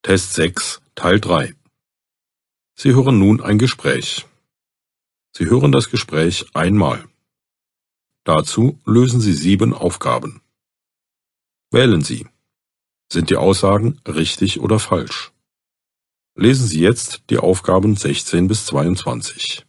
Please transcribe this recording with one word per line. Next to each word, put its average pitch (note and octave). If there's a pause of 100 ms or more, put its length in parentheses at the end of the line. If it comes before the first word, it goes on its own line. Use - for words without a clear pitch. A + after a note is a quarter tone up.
(100)
Test F#2+
sechs, - (140)
Teil F#2+
drei. - (1200)
Sie -
hören B2+
nun G#2+
ein G#2
Gespräch. - (1080)
Sie -
hören C3
das C3+
Gespräch -
einmal. E2+ (1160)
Dazu F#2+
lösen A#2+
Sie G#2
sieben F#2+
Aufgaben. - (1300)
Wählen A2+
Sie. - (840)
Sind E2
die F#2
Aussagen G2+
richtig D#2+
oder A2
falsch? - (1040)
Lesen B2+
Sie D#2+
jetzt -
die -
Aufgaben F#2
sechzehn E2+
bis G#2+
zweiundzwanzig. -